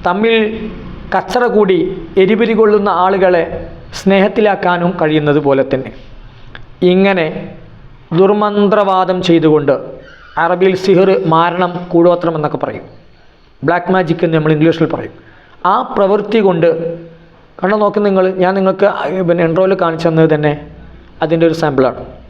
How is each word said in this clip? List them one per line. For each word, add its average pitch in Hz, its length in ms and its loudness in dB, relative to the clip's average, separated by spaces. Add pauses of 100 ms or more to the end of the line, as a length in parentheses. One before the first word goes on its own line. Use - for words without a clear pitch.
തമ്മിൽ 220 280 0 (800)
കച്ചറ 247 260 -2 (120)
കൂടി 190 220 4 (400)
എരിപിരി 214 360 2
കൊള്ളുന്ന 208 360 2
ആളുകളെ 180 760 0 (260)
സ്നേഹത്തിലാക്കാനും 190 1080 0
കഴിയുന്നത് 151 380 2
പോലെ 139 240 2 (100)
തന്നെ 131 180 -6 (920)
ഇങ്ങനെ 185 440 2 (920)
ദുർമന്ത്രവാദം 190 1040 2
ചെയ്തുകൊണ്ട്, 156 500 2 (680)
അറബിയിൽ 180 460 0
സിഹിർ, 190 260 4 (240)
മാരണം, 175 380 0 (200)
കൂടോത്രം 170 440 2
എന്നൊക്കെ 147 280 -4
പറയും, - 220 -10 (760)
ബ്ലാക്ക് 175 300 0
മാജിക് 170 320 0
എന്ന് 160 120 0
നമ്മൾ 156 140 0
ഇംഗ്ലീഷിൽ 160 420 2
പറയും, - 220 -10 (500)
ആ 208 160 2 (140)
പ്രവൃത്തി 202 440 0
കൊണ്ട്, 170 300 2 (960)
കണ്ടോ 208 140 0
നോക്ക് 208 280 0
നിങ്ങൾ, 190 200 2 (180)
ഞാൻ 185 160 2
നിങ്ങൾക്ക് 190 280 2 (420)
പിന്നെ 175 180 2
ഇൻട്രോയിൽ 185 340 2
കാണിച്ചു 165 260 -2
തന്നത് 160 280 4
തന്നെ 151 180 0 (680)
അതിൻ്റെ 165 280 0
ഒരു 160 120 0
സാമ്പിളാണ്. 131 440 0 (240)